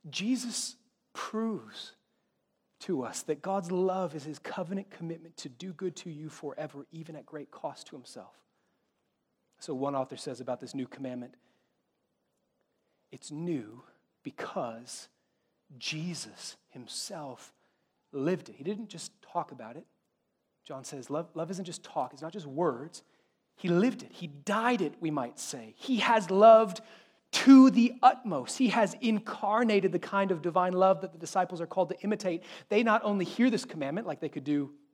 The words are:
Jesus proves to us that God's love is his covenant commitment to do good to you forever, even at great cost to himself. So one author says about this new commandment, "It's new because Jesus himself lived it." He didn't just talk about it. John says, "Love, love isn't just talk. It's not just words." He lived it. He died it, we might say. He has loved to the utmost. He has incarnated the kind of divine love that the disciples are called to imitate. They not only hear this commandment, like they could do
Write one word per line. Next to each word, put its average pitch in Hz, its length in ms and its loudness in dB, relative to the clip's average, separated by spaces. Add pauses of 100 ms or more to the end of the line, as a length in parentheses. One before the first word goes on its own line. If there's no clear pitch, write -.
Jesus 226 640 -6 (380)
proves 214 800 -8 (880)
to 151 220 -4
us - 200 -10
that 147 180 -6
God's 190 300 -6
love 185 420 -2
is 143 120 -12
his 151 140 -12
covenant 190 520 -10
commitment 165 460 -14
to - 100 -14
do 139 240 -14
good 175 260 -8
to - 120 -14
you 151 180 -14
forever, 147 640 -12
even 160 240 -16
at 123 100 -18
great 147 240 -14
cost - 380 -14
to - 80 -18
himself. 123 400 -20 (1200)
So 156 140 -10
one 139 220 -4
author 131 220 -6
says 127 240 -12
about 123 180 -8
this 131 160 -16
new 131 120 -6
commandment, 123 480 -12 (1700)
"It's - 220 -20
new 143 540 -8 (360)
because 123 840 -10 (720)
Jesus 156 800 -12 (100)
himself 131 840 -14 (580)
lived 160 380 -4
it." - 60 -20
He 139 80 -18
didn't 208 260 -8
just - 320 -18
talk - 320 -6
about 120 240 -16
it. 170 100 -20 (800)
John 135 180 -12
says, 131 260 -14
"Love, 160 240 -6
love 160 160 -6
isn't 190 160 -8
just 170 180 -12
talk. - 280 -6
It's 143 100 -20
not 165 120 -12
just 190 120 -12
words." 143 560 -2 (540)
He 180 140 -2
lived 202 340 4
it. - 80 -20
He 175 160 -12
died 208 540 -2
it, 147 200 -4
we 160 80 -2
might 131 300 -4
say. 113 380 -12
He 254 200 0
has 208 320 2
loved 214 520 8 (500)
to 262 400 12
the 233 320 4
utmost. 208 560 2
He 247 100 4
has 208 320 2
incarnated 214 880 0
the 175 80 -2
kind 196 320 -2
of 160 120 -2
divine 180 300 0
love 185 280 4
that 180 120 -10
the 165 40 -20
disciples 175 420 -4
are 170 60 -6
called 175 240 -2
to 185 120 -8
imitate. 196 420 -4 (260)
They 214 140 2
not 220 200 2
only 202 220 0
hear 247 240 2
this 220 160 -2
commandment, 160 400 -8
like 147 140 -8
they 156 100 -8
could 139 140 -10
do 143 320 -4 (180)